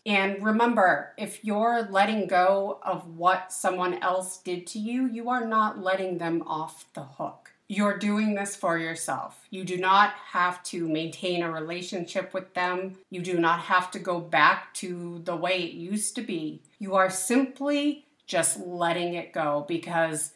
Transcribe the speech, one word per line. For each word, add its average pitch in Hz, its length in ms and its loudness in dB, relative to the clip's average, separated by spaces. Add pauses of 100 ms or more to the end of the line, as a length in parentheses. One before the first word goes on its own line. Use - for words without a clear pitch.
And 196 380 0
remember, 214 760 4
if 208 280 -8
you're 220 460 2
letting 202 360 2
go 196 560 4
of 170 320 -6
what 175 360 2
someone 180 500 -2
else 185 360 -2
did 180 300 -6
to - 120 -8
you, 240 280 -2
you 233 220 -6
are 247 160 0
not 214 380 0
letting 185 340 0
them 165 300 -2
off 160 460 -6
the 156 100 -10
hook. - 480 -12 (180)
You're 202 280 2
doing 208 360 2
this 196 220 -4
for 170 220 0
yourself. 165 720 -6
You 185 160 -8
do 180 120 -4
not 196 360 6 (180)
have 180 320 0
to 170 240 -4
maintain 165 560 -2
a 165 80 -2
relationship 175 840 -6
with 190 200 -8
them. 185 420 -2 (140)
You 180 120 -8
do 180 160 -2
not 170 220 4
have 180 320 0
to - 80 -8
go 175 220 -4
back 165 540 4
to 175 500 -8
the 170 100 -4
way 175 280 0
it 165 100 -6
used 185 420 -6
to 240 60 -6
be. 156 420 -6 (160)
You 196 160 -2
are 185 140 4
simply 285 1000 0 (180)
just - 340 0
letting 175 560 -2
it 170 180 -8
go 147 340 0
because 165 680 -2